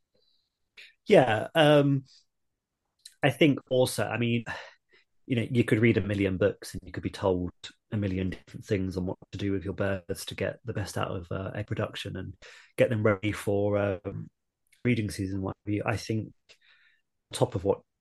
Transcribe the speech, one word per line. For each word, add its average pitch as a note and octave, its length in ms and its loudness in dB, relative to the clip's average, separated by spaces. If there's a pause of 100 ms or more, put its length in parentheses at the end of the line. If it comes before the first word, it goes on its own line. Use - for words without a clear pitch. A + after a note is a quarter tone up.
(1080)
Yeah, A#2 480 6
um, C#3+ 500 6 (1160)
I C#3+ 80 4
think C#3 300 4 (100)
also, B2+ 340 2
I G#2+ 140 -2
mean, A#2 260 0 (840)
you B2+ 100 -2
know, A2 140 0
you A#2+ 140 2
could A2 160 2
read A#2 180 4
a G2+ 40 2
million G2 360 0
books - 340 -2
and - 120 -10
you - 80 -16
could - 100 -10
be - 80 -4
told F2+ 420 -2 (400)
a A2 60 -4
million F#2 320 -2
different - 340 -14
things F#2+ 320 -2
on F#2 80 -2
what E2+ 140 -6 (140)
to F#2+ 60 -10
do G2 140 -2
with F#2 120 -4
your F#2 100 -6
birds G2 520 -4
to - 80 -12
get - 300 -6
the A2 80 -8
best G#2 240 -8
out G#2 140 -4
of, F#2 200 -8
uh, F#2+ 240 -6
egg G#2+ 120 -6
production G#2 500 -6
and F#2+ 160 -10 (460)
get B2+ 100 6
them A2 140 0
ready G#2+ 300 2
for, G2+ 440 0 (280)
um, G#2+ 260 -10 (520)
breeding A2 280 0
season, G2 320 -6
what G2 120 -6 (120)
have G#2 80 -2
you. G2 100 -2
I A2 140 0
think A2 300 -4 (1040)
on - 80 -12
top - 160 2
of F#2+ 100 -6
what G2+ 160 0 (200)